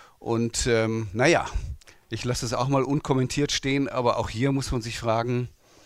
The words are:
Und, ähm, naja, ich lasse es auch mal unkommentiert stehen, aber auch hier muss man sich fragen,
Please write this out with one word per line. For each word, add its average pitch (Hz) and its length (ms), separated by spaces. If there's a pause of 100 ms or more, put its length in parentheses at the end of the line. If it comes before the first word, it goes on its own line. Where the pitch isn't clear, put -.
(200)
Und, 117 480
ähm, 113 460
naja, 123 320 (640)
ich 113 160
lasse 123 200
es 113 80
auch 123 140
mal 139 160
unkommentiert 139 720
stehen, 139 340
aber 120 300
auch 113 120
hier 117 220
muss 135 200
man 127 100
sich 113 180
fragen, 120 480 (380)